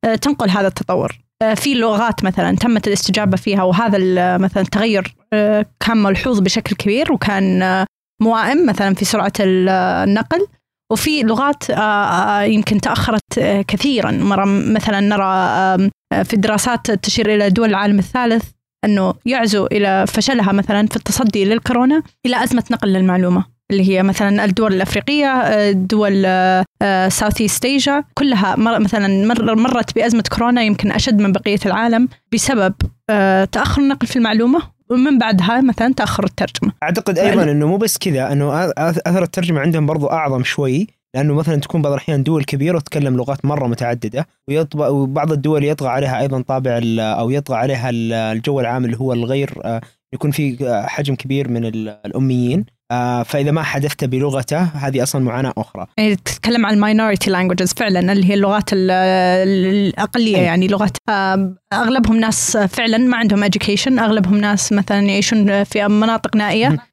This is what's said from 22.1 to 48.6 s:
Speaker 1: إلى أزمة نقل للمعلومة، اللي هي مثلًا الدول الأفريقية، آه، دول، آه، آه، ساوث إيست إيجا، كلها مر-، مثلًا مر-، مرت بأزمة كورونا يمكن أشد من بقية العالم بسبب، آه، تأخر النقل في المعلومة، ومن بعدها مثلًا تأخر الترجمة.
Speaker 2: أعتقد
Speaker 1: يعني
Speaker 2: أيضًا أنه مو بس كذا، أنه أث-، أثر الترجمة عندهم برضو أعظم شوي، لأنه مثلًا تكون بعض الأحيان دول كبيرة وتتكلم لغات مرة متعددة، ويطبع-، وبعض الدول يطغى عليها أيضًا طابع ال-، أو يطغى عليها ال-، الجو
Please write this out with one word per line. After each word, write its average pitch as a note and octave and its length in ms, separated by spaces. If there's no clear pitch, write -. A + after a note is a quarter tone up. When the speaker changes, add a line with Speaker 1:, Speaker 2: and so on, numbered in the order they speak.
Speaker 1:
إلى B3 180
أزمة A#3+ 260
نقل A3 180
للمعلومة، F#3 560
اللي F#3+ 180
هي F#3+ 140
مثلًا G3+ 420
الدول G#3 300
الأفريقية، G#3+ 520
آه، A3 440
دول، G3 560
آه، F#3 380
آه، F#3+ 260
ساوث G#3+ 320
إيست G#3 240
إيجا، C#4 400
كلها G#3+ 420
مر-، A3+ 220
مثلًا G3 480
مر-، A3+ 280
مرت A#3 400
بأزمة A3+ 380
كورونا A#3+ 300
يمكن G#3 300
أشد G#3+ 280
من G3 120
بقية G3+ 340
العالم A3+ 420
بسبب، G#3+ 420
آه، F#3+ 340
تأخر - 380
النقل C4+ 240
في - 100
المعلومة، A#3 580
ومن C4 280
بعدها A3 420
مثلًا B3+ 340
تأخر G#3+ 300
الترجمة. - 480
Speaker 2:
أعتقد F3 340
Speaker 1:
يعني G3 140
Speaker 2:
أيضًا G3+ 120
أنه D3 240
مو F3+ 100
بس G#3 220
كذا، C3+ 340
أنه C#3+ 380
أث-، D#3+ 360
أثر F3+ 160
الترجمة E3+ 380
عندهم D#3 260
برضو D3+ 200
أعظم C3+ 380
شوي، C#3 420
لأنه C#3+ 200
مثلًا D#3 220
تكون D3+ 260
بعض C#3+ 100
الأحيان C#3 300
دول D3 220
كبيرة D3+ 320
وتتكلم C#3+ 400
لغات B2+ 280
مرة C#3+ 220
متعددة، A#2+ 600
ويطبع-، D3 400
وبعض C#3+ 440
الدول D3 320
يطغى C#3+ 240
عليها B2+ 320
أيضًا C3+ 220
طابع B2+ 400
ال-، A2+ 180
أو A2 300
يطغى C#3 260
عليها B2+ 340
ال-، A#2 220
الجو A2+ 480